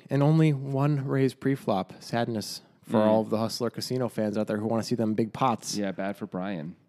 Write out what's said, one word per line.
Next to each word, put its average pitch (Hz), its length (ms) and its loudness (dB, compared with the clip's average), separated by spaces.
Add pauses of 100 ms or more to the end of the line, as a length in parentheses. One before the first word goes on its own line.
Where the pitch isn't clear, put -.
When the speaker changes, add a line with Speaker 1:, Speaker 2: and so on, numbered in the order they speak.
(100)
Speaker 1:
and 139 120 2
only 156 300 6
one 139 540 0
raise 135 280 2
pre-flop. 120 680 -2
Sadness 117 600 -4 (220)
for - 160 0
Speaker 2:
Mm. 107 80 6
Speaker 1:
all 110 160 6
of 110 80 -4
the 110 80 0
Hustler 113 320 -2
Casino 127 380 -4
fans 107 280 -2
out 107 100 0
there 107 120 -2
who 107 80 -4
wanna 113 160 0
see - 120 -2
them 110 200 0
big 110 180 0
pots. - 440 0
Speaker 2:
Yeah, 101 160 -2
bad 98 240 -6
for 107 100 -10
Brian. 90 500 -8 (120)